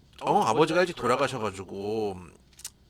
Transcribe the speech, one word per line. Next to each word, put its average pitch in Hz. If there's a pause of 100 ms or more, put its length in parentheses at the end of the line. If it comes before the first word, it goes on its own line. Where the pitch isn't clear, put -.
(220)
어, 156
아버지가 160
일찍 180
돌아가셔가지고 107 (760)